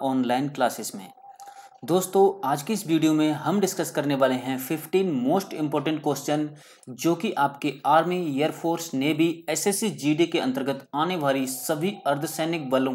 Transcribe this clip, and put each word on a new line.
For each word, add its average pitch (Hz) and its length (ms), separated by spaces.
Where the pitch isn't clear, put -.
ऑनलाइन 131 480
क्लासेस 123 460
में। 98 120
दोस्तों, 185 680
आज 143 140
की 220 100
इस 208 140
वीडियो 156 260
में 156 180
हम 151 280
डिस्कस 175 320
करने 143 240
वाले 131 200
हैं 131 240
फिफ्टीन 165 500
most 175 320
important 151 480
question 151 440
जो 143 260
कि 180 220
आपके 143 360
आर्मी, 165 340
एयर 147 200
फोर्स, 165 420
नेवी, 156 560
एसएससी 202 400
जीडी 151 380
के 165 120
अंतर्गत 131 560
आने 165 200
वाली 139 320
सभी 165 480
अर्धसैनिक 156 640
बलों 131 260